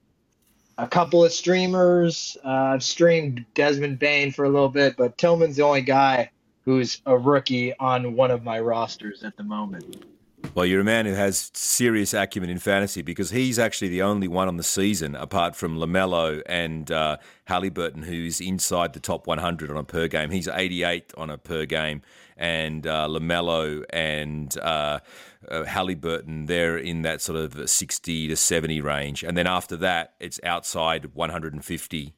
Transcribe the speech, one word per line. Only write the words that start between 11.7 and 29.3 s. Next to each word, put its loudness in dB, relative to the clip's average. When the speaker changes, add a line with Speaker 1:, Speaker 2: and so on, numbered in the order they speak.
Speaker 2:
acumen -2
in -4
fantasy, 0
because -4
he's 0
actually 0
the -2
only 0
one 0
on -4
the -6
season, 0
apart -2
from -6
LaMelo 0
and, -4
uh, 0
Halliburton, -4
who's -6
inside -2
the -14
top -6
one 0
hundred -4
on -6
a -4
per -2
game. -2
He's -4
eighty-eighth -2
on -10
a -10
per -6
game, -4
and, -4
uh, 0
LaMelo -2
and, -6
uh, -2
uh, -6
Halliburton, -4
they're 0
in -6
that -4
sort -6
of -6
sixty -2
to -2
seventy 0
range. -4
And -2